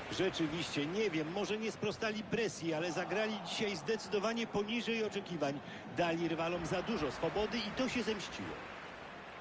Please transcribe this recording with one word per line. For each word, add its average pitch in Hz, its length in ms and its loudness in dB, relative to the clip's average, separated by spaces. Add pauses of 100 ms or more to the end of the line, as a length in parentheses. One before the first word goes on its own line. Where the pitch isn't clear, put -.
(120)
Rzeczywiście, 160 720 2
nie 202 240 2
wiem, 156 220 0
może 196 260 0
nie 220 140 0
sprostali 214 520 -2
presji, 190 500 0
ale 165 180 0
zagrali 190 540 0
dzisiaj 202 300 0
zdecydowanie 214 720 0
poniżej 220 560 0
oczekiwań. 170 560 0 (380)
Dali 170 300 4
rywalom 165 380 2
za 180 160 2
dużo 170 300 0
swobody 196 460 2
i 208 140 -2
to 247 180 2
się 240 140 2
zemściło. - 520 -2 (840)